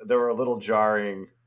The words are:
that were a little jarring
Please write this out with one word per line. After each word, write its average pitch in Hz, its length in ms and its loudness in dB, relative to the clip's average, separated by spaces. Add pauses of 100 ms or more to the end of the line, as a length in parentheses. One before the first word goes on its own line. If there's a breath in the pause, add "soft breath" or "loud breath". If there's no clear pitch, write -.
that 113 160 0
were 120 140 2
a 113 40 0
little 120 240 -2
jarring 104 680 0 (180)